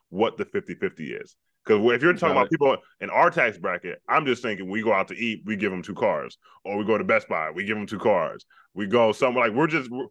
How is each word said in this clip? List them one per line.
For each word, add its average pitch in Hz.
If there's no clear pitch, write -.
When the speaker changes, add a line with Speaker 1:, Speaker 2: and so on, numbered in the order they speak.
Speaker 1:
what 101
the 101
fifty 92
fifty 80
is. -
'Cause 107
if 120
you're 170
talking 165
about 143
Speaker 2:
Valid. 123
Speaker 1:
people 135
in 95
our 139
tax 127
bracket, 90
I'm 151
just 123
thinking 98
we 110
go 107
out 95
to -
eat, 110
we 104
give 98
'em 90
two 92
cars. 80
Or 101
we 104
go 107
to 101
Best 107
Buy, 78
we 87
give 107
'em 104
two 101
cars. 85
We 101
go 113
somewhere, 123
like, 107
we're 156
just, 147
we're, 123